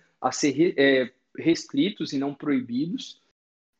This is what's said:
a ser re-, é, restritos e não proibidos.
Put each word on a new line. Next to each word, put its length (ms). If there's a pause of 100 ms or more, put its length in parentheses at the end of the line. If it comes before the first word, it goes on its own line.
(200)
a 120
ser 200
re-, 260
é, 340 (240)
restritos 760
e 60
não 160
proibidos. 840 (600)